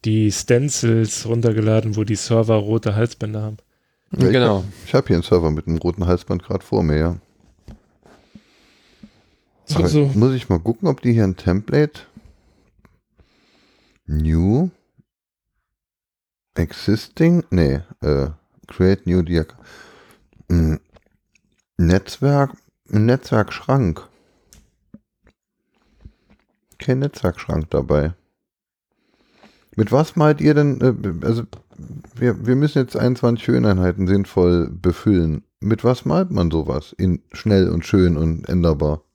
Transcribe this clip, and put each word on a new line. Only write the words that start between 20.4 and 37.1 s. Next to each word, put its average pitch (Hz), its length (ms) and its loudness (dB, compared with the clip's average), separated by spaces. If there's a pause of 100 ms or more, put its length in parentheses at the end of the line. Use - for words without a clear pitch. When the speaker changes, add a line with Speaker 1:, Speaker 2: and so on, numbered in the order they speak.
Speaker 2:
hm, 80 320 0 (960)
Netzwerk, 135 800 0 (320)
Netzwerkschrank. 113 1200 0 (2750)
Kein 131 200 -2
Netzwerkschrank 113 720 -4
dabei. 73 440 0 (1600)
Mit 107 160 0
was 151 240 2
malt 151 240 2
ihr 147 140 4
denn, 147 260 2
äh, 101 440 -2
also 117 200 0 (720)
wir, 120 280 -2
wir 123 120 2
müssen 147 220 2
jetzt 127 180 -2
einundzwanzig 120 500 0
Höheneinheiten 98 600 2
sinnvoll 90 640 2
befüllen. 85 720 0 (160)
Mit 107 240 -2
was 123 200 0
malt 175 280 -2
man 87 180 0
sowas 76 480 -4
in 92 240 0 (100)